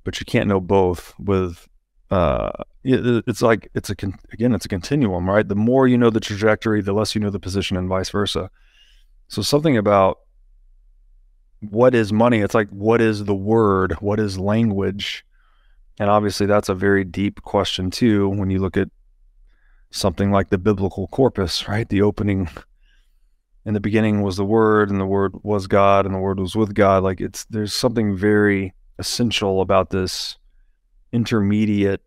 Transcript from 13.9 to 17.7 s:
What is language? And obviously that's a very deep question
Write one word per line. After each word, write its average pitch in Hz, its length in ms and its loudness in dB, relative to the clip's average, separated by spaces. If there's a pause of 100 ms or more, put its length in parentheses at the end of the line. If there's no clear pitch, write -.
What 104 180 -2
is 101 200 -2
language? 101 840 -2 (720)
And 104 100 -2
obviously 104 380 2
that's 101 240 0
a 98 40 0
very 98 300 2
deep 95 380 -4
question 95 480 -2